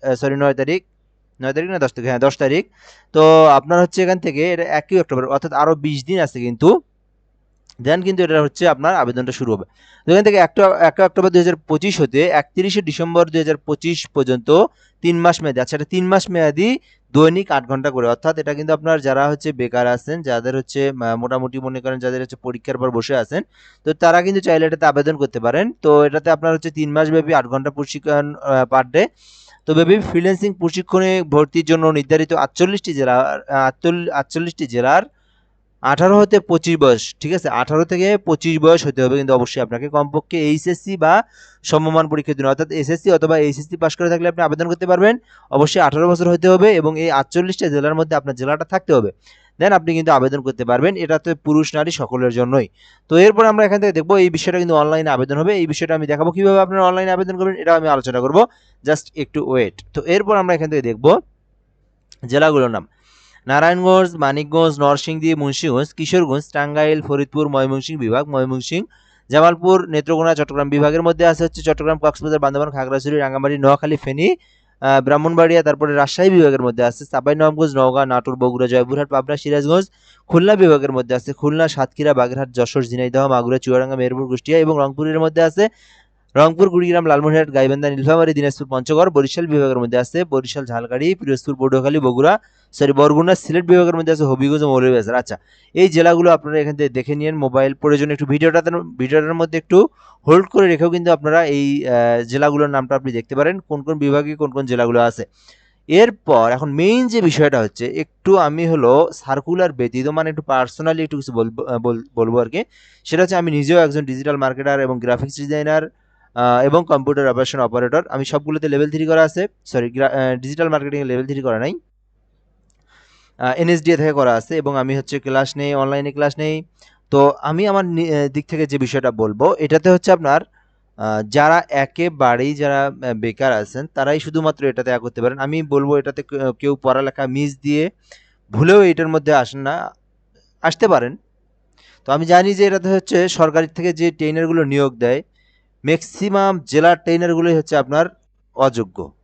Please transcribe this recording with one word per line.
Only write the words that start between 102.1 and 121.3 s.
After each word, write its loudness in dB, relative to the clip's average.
জেলাগুলোর 0
নামটা -2
আপনি -4
দেখতে -8
পারেন, 0
কোন -10
কোন -6
বিভাগে -2
কোন -4
কোন -6
জেলাগুলো 0
আছে। 0
এরপর 2
এখন -4
মেইন 0
যে -2
বিষয়টা 2
হচ্ছে, -6
একটু -2
আমি 0
হলো 4
সার্কুলার -4
ব্যতীত, -4
মানে -4
একটু -8
personally -2
একটু -6
কিছু -10
বলবো, -4
আহ, -6
বল-, -4
বলবো 0
আর -2
কি। -6
সেটা -2
হচ্ছে -2
আমি -2
নিজেও 2
একজন 2
ডিজিটাল -6
মার্কেটার -2
এবং -4
গ্রাফিক্স -4
ডিজাইনার, -2
আহ, 2
এবং 2
কম্পিউটার 0
অপারেশন -2
অপারেটর। 0
আমি -6
সবগুলোতে -4
লেভেল 0
থ্রি -4
করা 4
আছে, -2
সরি, -4
গ্রা-, -2
আহ, -2
ডিজিটাল -4
মার্কেটিংয়ে -4
লেভেল -4
থ্রি -8